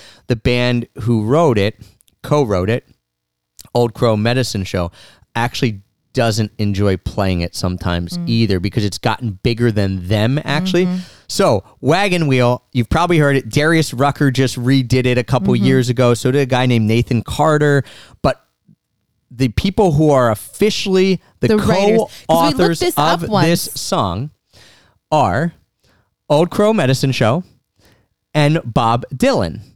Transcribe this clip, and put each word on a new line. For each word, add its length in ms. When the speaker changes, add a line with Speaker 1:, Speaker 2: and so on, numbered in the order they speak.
Speaker 1:
the 60
band 540
who 220
wrote 340
it, 180
co-wrote 480
it, 140
Old 200
Crow 220
Medicine 480
Show, 260
actually 460
doesn't 440
enjoy 380
playing 460
it 120
sometimes 640
Speaker 2:
Mm. 100
Speaker 1:
either 300
because 260
it's 140
gotten 460
bigger 260
than 380
them, 360
actually. 420
Speaker 2:
Mm-hmm. 100
Speaker 1:
So, 340
Wagon 460
Wheel, 360
you've 160
probably 300
heard 180
it. 120
Darius 460
Rucker 380
just 240
redid 500
it 100
a 60
couple 320
Speaker 2:
Mm-hmm. 100
Speaker 1:
years 240
ago. 260
So 180
did 80
a 60
guy 200
named 220
Nathan 340
Carter. 640
But 240
the 200
people 420
who 180
are 220
officially 880
the 100
Speaker 2:
The 100
writers. 180
'Cause 140
we 80
looked 120
Speaker 1:
co-authors 520
Speaker 2:
this 180
up 240
Speaker 1:
of 60
Speaker 2:
once. 180
Speaker 1:
this 280
song 560
are 400
Old 200
Crow 220
Medicine 400
Show 320
and 300
Bob 400
Dylan. 460